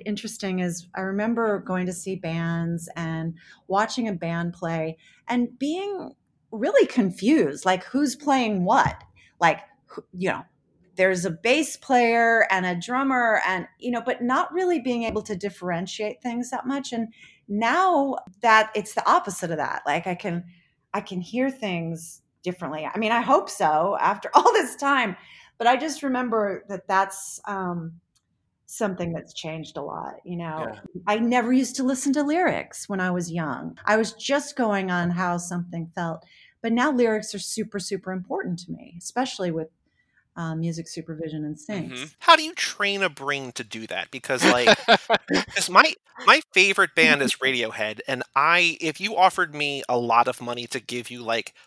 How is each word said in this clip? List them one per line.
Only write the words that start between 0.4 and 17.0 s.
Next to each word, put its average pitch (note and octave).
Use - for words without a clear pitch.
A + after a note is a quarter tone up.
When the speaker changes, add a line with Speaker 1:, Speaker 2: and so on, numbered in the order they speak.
Speaker 1:
is F3
I F#3
remember G#3
going F#3
to F#3
see F#3+
bands E3
and E3
watching A3
a G#3
band E3+
play D#3+
and A#3+
being F#4
really E4+
confused, F#3+
like, F#3
who's C4+
playing A#3
what? A3
Like, E3
who, -
you F3+
know, F#2
there's F#3
a G3
bass A#3+
player A#3
and F#3
a F3+
drummer A#3+
and, F3+
you B3
know, A#3+
but A#3+
not C4+
really F4
being A#3+
able G#3+
to G#3
differentiate F#3
things A#3+
that -
much. C4+
And A3+